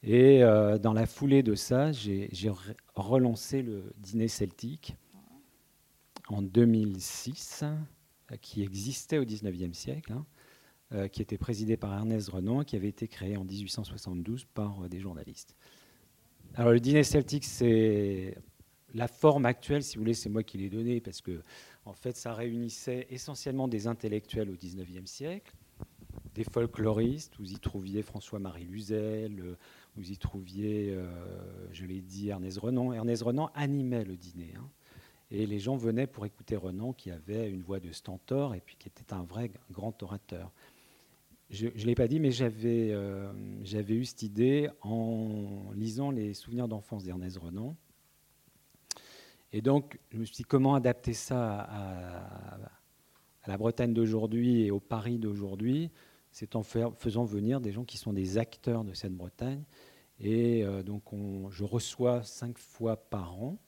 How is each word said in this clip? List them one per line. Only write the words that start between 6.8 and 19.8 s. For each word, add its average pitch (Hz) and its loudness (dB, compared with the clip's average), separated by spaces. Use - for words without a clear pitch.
six, - -8
euh, 151 -8
qui - -6
existait 101 -4
au 135 2
dix-neuvième 95 -4
siècle, 139 -8
hein, 139 -6
euh, 98 -2
qui - -8
était 104 -4
présidé 110 0
par 101 -4
Ernest 107 -2
Renan, 98 -2
qui 135 -6
avait 98 -2
été 107 -6
créé 101 -6
en 95 -6
dix-huit 98 -8
cent 113 -6
soixante-douze 92 -8
par, 101 -4
euh, 90 -10
des 90 -8
journalistes. 85 -14
Alors, 117 8
le 120 10
dîner 143 6
celtique, 139 2
c'est 104 4
la 117 -2
forme 143 6
actuelle, 143 0